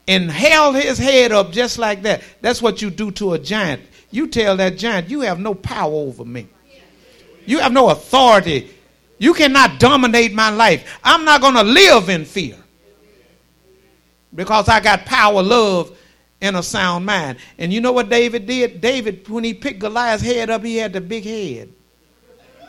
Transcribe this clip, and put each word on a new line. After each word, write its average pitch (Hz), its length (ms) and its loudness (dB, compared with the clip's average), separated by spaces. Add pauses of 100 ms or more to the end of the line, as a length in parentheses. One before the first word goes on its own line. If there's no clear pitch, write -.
and 185 240 0
held 285 460 2
his 269 220 -2
head 247 340 2
up 196 180 0
just 233 280 -4
like 208 240 -4
that. 196 200 -2 (180)
That's 233 220 -2
what 214 200 -2
you 208 80 -6
do 202 220 -8
to 196 200 -4
a 160 60 -2
giant. 156 440 -6 (280)
You 285 180 -4
tell 208 300 0
that 185 180 -2
giant, 190 320 -4
"You 285 140 -6
have 180 180 -4
no 208 140 -6
power 190 380 -6
over 139 320 -8
me. 117 220 -14 (1000)
You 269 140 -2
have 254 120 0
no 247 160 6
authority. 180 840 2 (480)
You 269 140 4
cannot 269 480 2
dominate 240 540 2
my 220 160 0
life. 208 340 2 (180)
I'm 311 220 2
not 294 160 4
gonna 254 240 4
live 247 460 6
in 170 160 -4
fear 151 320 -8 (1800)
because 190 340 0
I 226 120 4
got 202 260 2
power, 208 360 2
love, 202 540 0 (440)
and 196 160 -4
a 180 60 -4
sound 180 440 -4
mind." 165 320 -4 (180)
And 170 160 -6
you 220 80 -2
know 247 120 0
what 240 180 -2
David 233 360 0
did? 240 340 -4
David, 226 480 -4
when 226 160 -8
he 233 100 -6
picked 269 240 -10
Goliath's 214 460 -4
head 233 260 -4
up, 220 120 -4
he 226 140 -8
had 220 160 -6
the 185 80 -8
big 190 240 -10
head. 185 480 -12 (960)